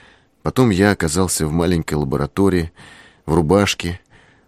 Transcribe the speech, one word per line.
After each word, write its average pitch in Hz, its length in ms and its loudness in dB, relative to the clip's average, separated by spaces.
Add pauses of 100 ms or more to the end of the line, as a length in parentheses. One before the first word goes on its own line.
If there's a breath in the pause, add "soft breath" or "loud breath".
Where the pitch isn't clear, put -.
(420 soft breath)
Потом 131 280 0
я 98 200 4
оказался 85 560 -2
в 76 60 -4
маленькой 82 420 0
лаборатории, 78 760 -2 (540 loud breath)
в 73 80 -2
рубашке, 87 640 0 (480 soft breath)